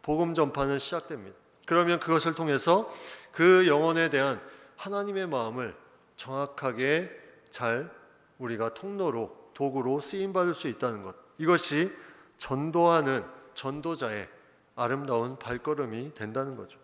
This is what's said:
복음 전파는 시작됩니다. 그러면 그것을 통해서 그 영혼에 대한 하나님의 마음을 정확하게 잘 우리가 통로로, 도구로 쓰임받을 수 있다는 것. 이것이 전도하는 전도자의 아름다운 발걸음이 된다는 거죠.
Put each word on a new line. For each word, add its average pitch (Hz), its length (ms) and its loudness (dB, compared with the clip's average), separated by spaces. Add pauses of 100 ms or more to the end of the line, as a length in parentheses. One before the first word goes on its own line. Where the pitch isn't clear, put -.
복음 165 320 0
전파는 139 440 0
시작됩니다. 135 580 -8 (300)
그러면 170 320 4
그것을 160 360 2
통해서 165 600 2 (380)
그 185 340 8
영혼에 160 420 4
대한 139 320 2 (360)
하나님의 196 500 -4
마음을 120 480 -4 (420)
정확하게 139 920 -2 (400)
잘 123 400 -2 (480)
우리가 113 360 -4
통로로, 180 760 -6
도구로 135 480 -2
쓰임받을 185 540 -2
수 - 140 -6
있다는 113 340 -4
것. 95 140 -12 (220)
이것이 165 540 2 (440)
전도하는 151 880 2 (300)
전도자의 135 760 -6 (480)
아름다운 127 600 -2
발걸음이 127 760 -6
된다는 127 420 -6
거죠. 101 280 -16